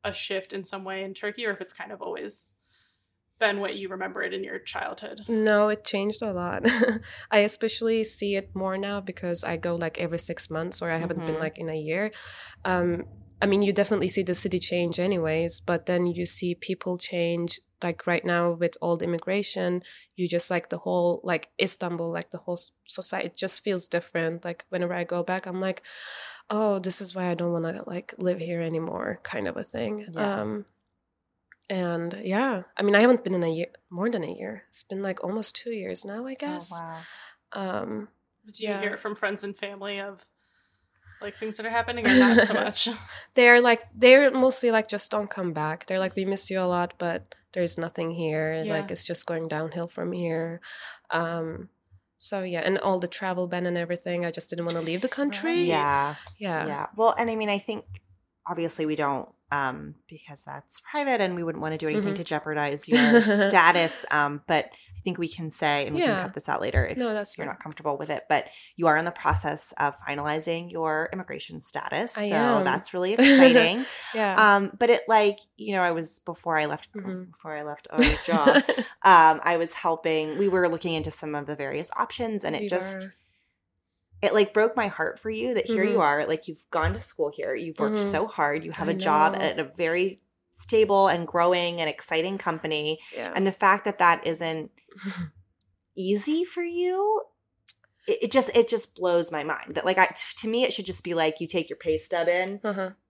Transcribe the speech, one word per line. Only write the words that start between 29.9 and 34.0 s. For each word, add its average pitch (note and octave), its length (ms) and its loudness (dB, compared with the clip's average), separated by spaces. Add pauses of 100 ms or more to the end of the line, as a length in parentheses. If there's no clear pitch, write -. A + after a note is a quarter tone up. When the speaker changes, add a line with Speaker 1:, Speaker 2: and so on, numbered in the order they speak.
Speaker 3:
Yeah. G3+ 300 -2
Speaker 2:
Um, G#3+ 240 -6 (1040)
and F3 540 -4
yeah, G3+ 400 -2 (140)
I G3+ 60 0
mean, G3+ 120 4
I G#3 60 10
haven't A#3+ 220 6
been F#3+ 120 -2
in F3 80 0
a E3 100 0
year, E3+ 140 -4 (220)
more F3+ 200 -2